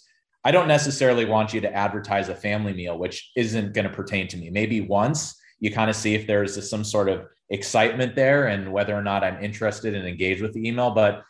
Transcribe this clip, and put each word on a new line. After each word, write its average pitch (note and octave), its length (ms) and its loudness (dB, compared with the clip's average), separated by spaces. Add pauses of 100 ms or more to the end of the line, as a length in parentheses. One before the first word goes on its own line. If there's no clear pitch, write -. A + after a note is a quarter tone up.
(440)
I C3+ 60 4
don't E3+ 180 4
necessarily C#3 560 4
want A2 280 2
you A2 100 -2
to G2+ 120 -4
advertise G2+ 540 -2
a F#2 60 -6
family G#2 380 -2
meal, F2 260 -6
which F#2 380 -8
isn't A2 380 0
gonna G#2 160 0
pertain F#2+ 380 -4
to - 80 -12
me. E2+ 140 -12
Maybe G#2+ 300 0
once G2+ 560 0 (220)
you G#2+ 120 -2
kinda A2 240 2
see G#2+ 200 0
if G#2+ 120 -2
there's G2+ 420 0
some G#2+ 160 -4
sort G#2 240 0
of F#2 180 -2 (240)
excitement A#2 640 0
there C3+ 340 4
and G2 240 -2
whether G2+ 220 0
or G#2 80 -2
not G2+ 220 0
I'm F#2 180 -2
interested G#2+ 520 -2
and F#2+ 120 -4
engaged F#2 360 -2
with G#2+ 100 -4
the A2 160 -6
email. B2 220 2
But G#2 400 4